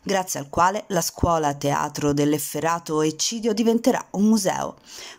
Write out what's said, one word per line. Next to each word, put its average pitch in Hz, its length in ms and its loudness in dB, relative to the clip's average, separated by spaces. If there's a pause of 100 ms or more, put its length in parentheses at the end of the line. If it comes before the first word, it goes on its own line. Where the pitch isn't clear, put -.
grazie 185 360 -2
al 139 100 -12
quale 190 380 2
la 175 140 0
scuola 160 520 0
teatro 147 580 0
dell'efferato 151 920 0
eccidio 208 520 -2
diventerà 226 580 2
un 196 140 2
museo. 185 500 2 (440)